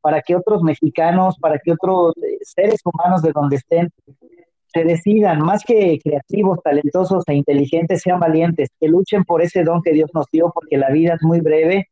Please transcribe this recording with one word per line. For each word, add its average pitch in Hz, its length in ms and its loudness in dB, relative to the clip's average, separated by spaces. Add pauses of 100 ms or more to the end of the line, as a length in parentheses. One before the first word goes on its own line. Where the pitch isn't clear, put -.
para 151 220 -2
que 175 140 -2
otros 180 260 -2
mexicanos, 165 760 0
para 151 180 -2
que 170 140 -2
otros, 175 460 0
eh, - 240 -8
seres 208 420 -2
humanos 175 380 -2
de 160 100 0
donde 143 240 -2
estén, 170 340 -2 (760)
se 165 160 -2
decidan, 170 580 2
más 185 220 0
que 190 400 2
creativos, 160 580 -2
talentosos 175 680 0
e 147 60 -2
inteligentes, 147 680 0
sean 180 160 0
valientes, 165 520 0 (100)
que 160 80 0
luchen 185 340 2
por 170 180 0
ese 170 220 0
don 165 180 0
que 170 120 0
Dios 151 200 2
nos 151 200 -4
dio, 160 200 2
porque - 240 -4
la 135 140 0
vida 165 240 2
es 160 80 -6
muy 165 180 2
breve 160 520 0